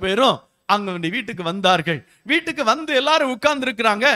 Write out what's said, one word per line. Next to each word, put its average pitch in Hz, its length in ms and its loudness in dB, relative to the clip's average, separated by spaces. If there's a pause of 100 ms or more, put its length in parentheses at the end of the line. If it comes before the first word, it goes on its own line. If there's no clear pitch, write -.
பேரும் 202 340 2 (360)
அங்க 202 220 -2
வந்து 170 200 -4
வீட்டுக்கு 196 260 -8
வந்தார்கள். 170 580 0 (220)
வீட்டுக்கு 302 500 -2
வந்து 302 220 -2
எல்லாரும் 277 420 2
உட்கார்ந்து 277 300 0
இருக்கிறாங்க. 226 500 0